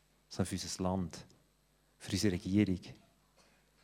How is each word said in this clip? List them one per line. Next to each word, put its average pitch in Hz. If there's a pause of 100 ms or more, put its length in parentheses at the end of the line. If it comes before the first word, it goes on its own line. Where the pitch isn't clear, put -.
(280)
sondern -
für -
unser 90
Land, 92 (720)
für -
unsere 98
Regierung. 95
Wir - (880)